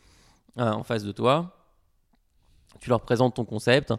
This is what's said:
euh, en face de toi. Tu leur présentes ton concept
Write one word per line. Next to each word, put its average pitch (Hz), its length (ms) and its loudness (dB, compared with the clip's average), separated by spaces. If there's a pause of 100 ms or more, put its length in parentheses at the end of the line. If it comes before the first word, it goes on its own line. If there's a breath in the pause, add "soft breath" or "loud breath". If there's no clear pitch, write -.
(580 soft breath)
euh, 117 140 0
en 110 100 -4
face 110 220 -4
de 101 80 -6
toi. 143 520 0 (1160)
Tu 127 100 -6
leur 117 100 2
présentes 123 360 2
ton 120 80 -2
concept 117 540 0